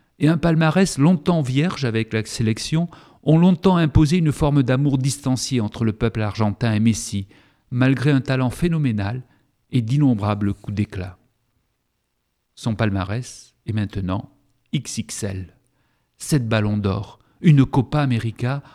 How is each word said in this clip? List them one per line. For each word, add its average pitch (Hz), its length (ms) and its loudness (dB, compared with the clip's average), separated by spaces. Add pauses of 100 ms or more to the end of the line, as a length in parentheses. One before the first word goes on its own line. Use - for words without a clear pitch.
(180)
et 143 100 2
un 165 80 4
palmarès 165 600 2
longtemps 170 440 2
vierge 135 440 -2
avec 113 260 -2
la 110 120 -2
sélection 135 640 -2 (360)
ont 156 140 6
longtemps 180 400 4
imposé 160 400 4
une 160 140 2
forme 143 300 2
d'amour 135 360 2
distancié 131 640 -2
entre 104 240 -4
le 110 100 0
peuple 113 260 -2
argentin 107 540 -2
et 107 60 0
Messi, 107 460 -2 (440)
malgré 127 420 0
un 135 80 2
talent 127 300 -2
phénoménal 127 720 -2 (480)
et 123 120 0
d'innombrables 107 720 0
coups - 200 -10
d'éclat. 98 440 -6 (1400)
Son 113 200 -6
palmarès 101 800 -6 (120)
est 110 80 -4
maintenant 98 560 -4 (420)
X - 240 -6
X - 280 -10
L. 95 300 -10 (600)
Sept 127 320 -2
ballons 104 300 0
d'or, 101 400 -4 (240)
une 143 240 6
Copa 143 340 -2
América 123 640 -4 (120)